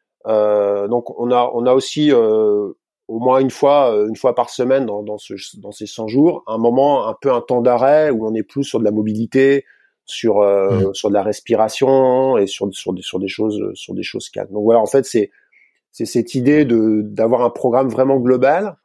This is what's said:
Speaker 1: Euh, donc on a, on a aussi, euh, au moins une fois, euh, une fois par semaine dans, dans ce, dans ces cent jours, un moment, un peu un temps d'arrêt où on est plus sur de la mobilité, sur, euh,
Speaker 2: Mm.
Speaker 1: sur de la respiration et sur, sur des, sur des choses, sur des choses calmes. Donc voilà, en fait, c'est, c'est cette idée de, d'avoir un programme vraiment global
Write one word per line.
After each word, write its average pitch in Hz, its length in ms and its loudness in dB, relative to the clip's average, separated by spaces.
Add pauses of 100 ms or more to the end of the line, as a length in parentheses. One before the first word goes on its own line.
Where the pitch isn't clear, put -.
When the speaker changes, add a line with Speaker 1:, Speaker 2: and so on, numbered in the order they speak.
(260)
Speaker 1:
Euh, 104 640 0
donc 120 320 -4
on 120 100 -4
a, 123 240 2
on 120 120 -2
a 127 80 4
aussi, 147 360 0
euh, 107 600 2 (340)
au 113 140 -8
moins 127 200 2
une 131 100 0
fois, 139 440 2
euh, 107 140 2
une 110 80 -6
fois 123 180 0
par 120 140 -2
semaine 131 380 0
dans, 104 160 -6
dans 107 160 -10
ce, - 160 -16 (260)
dans 101 120 -16
ces 107 120 -14
cent 110 240 -10
jours, 147 380 2
un 110 100 -6
moment, 123 500 2
un 113 140 -6
peu 139 100 0
un 120 120 0
temps 123 180 0
d'arrêt 131 480 4
où 110 180 -2
on 110 80 -4
est 110 80 -2
plus 139 220 -6
sur 120 140 -4
de 113 60 0
la 104 60 2
mobilité, 113 760 0 (400)
sur, 104 340 0
euh, 98 480 2
Speaker 2:
Mm. 95 60 -6
Speaker 1:
sur 107 160 -4
de 101 40 0
la 101 80 0
respiration 127 1160 0
et 98 80 2
sur, - 260 -6
sur - 220 -8
des, 90 80 -12
sur - 180 -8
des 98 80 -6
choses, 104 320 -4 (140)
sur - 180 -14
des 95 100 -8
choses - 280 -12
calmes. 98 220 -10
Donc 104 120 -6
voilà, 113 160 4
en 110 60 0
fait, 135 180 2
c'est, 107 260 -2 (640)
c'est 113 140 -8
cette - 280 -4
idée 143 300 2
de, 110 400 2
d'avoir 113 380 0
un 120 80 2
programme 127 400 0
vraiment 131 260 2
global 135 680 0